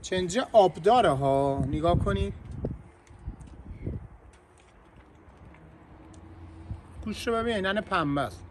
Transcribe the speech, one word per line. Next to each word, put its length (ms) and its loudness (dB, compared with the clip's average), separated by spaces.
چنجه 500 -2
آب 240 6
داره 360 6
ها، 600 2
نگاه 280 2
کنید. 340 -2
گوشت 220 -8
رو 60 0
ببین 220 -2
عیناً 260 -2
پنبه 400 -2
است. 180 -6